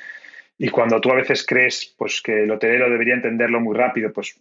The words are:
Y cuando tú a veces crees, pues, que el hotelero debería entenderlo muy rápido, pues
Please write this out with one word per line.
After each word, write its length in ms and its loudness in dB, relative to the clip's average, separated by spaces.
Y 120 -2
cuando 300 2
tú 120 2
a 40 2
veces 300 0
crees, 520 0
pues, 240 -4
que 220 0
el 80 0
hotelero 380 2
debería 260 2
entenderlo 460 0
muy 140 -2
rápido, 360 0
pues 300 -10